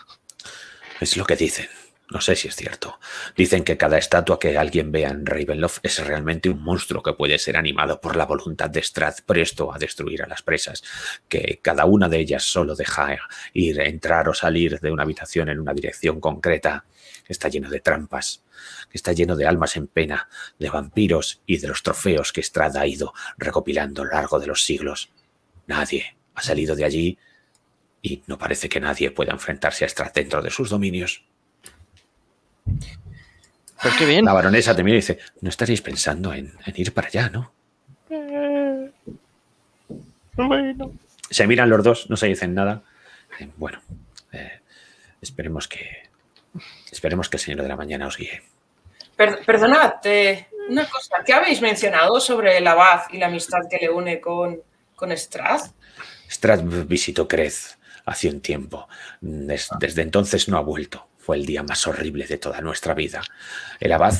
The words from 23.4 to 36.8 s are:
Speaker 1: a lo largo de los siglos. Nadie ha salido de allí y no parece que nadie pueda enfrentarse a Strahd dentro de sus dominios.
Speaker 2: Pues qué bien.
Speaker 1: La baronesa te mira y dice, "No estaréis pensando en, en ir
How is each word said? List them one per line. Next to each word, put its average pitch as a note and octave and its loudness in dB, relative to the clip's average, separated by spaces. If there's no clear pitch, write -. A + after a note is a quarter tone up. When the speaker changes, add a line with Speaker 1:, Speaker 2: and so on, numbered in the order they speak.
Speaker 1:
a - -4
lo C2+ -6
largo D2+ 0
de C#2+ -6
los D2 0
siglos. D2 -4
Nadie D2 -4
ha - -10
salido D#2 0
de D2 0
allí E2 0
y - -8
no C#2 -10
parece - -4
que C#2+ -2
nadie C#2+ -2
pueda C#2+ -2
enfrentarse D2+ -2
a - 2
Strahd - -6
dentro D2 -2
de E2 -4
sus B2+ -4
dominios. F#2+ -2
Speaker 2:
Pues - 2
qué D#3+ 4
bien. E3 6
Speaker 1:
La G3 6
baronesa G2 6
te F2+ 2
mira G#2+ 6
y G#2+ 6
dice, - -2
"No F#2 -4
estaréis A2+ 0
pensando D#2+ -4
en, C#2 -10
en G2 -8
ir F2+ -2